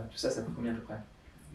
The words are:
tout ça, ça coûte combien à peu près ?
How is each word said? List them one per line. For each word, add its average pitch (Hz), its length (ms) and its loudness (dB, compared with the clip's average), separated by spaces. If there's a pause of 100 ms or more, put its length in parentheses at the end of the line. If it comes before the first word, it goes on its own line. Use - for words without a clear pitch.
(100)
tout - 80 -10
ça, 131 120 4
ça 117 120 4
coûte - 120 0
combien 120 180 2
à - 20 4
peu 113 80 0
près ? 110 140 -4 (580)